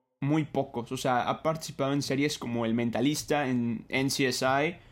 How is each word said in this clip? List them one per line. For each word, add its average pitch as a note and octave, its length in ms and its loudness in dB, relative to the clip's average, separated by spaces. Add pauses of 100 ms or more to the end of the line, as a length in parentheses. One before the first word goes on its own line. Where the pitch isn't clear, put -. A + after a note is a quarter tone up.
(220)
muy D3 240 2
pocos. C3+ 460 -4
O C3 60 -6
sea, B2 320 2
ha - 140 -2
participado D3+ 500 -2
en C#3+ 80 0
series C#3+ 360 0
como A#2 280 -2
El A2+ 80 2
Mentalista, B2+ 720 0
en A#2+ 420 -2
N C3+ 200 0
C C3+ 180 0
S B2 180 0
I. C#3+ 300 2 (160)